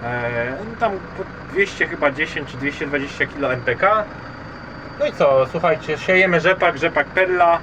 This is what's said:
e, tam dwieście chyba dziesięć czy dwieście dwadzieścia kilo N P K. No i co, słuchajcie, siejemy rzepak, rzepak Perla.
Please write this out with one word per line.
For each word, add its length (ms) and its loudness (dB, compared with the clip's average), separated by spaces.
e, 500 -2
tam 120 2
dwieście 360 0
chyba 240 0
dziesięć 400 -6
czy 60 -10
dwieście 300 -4
dwadzieścia 380 -2
kilo 280 -2
N 80 -4
P 140 0
K. 280 4
No 60 2
i 60 0
co, 400 6
słuchajcie, 460 0
siejemy 420 4
rzepak, 380 4
rzepak 300 0
Perla. 560 4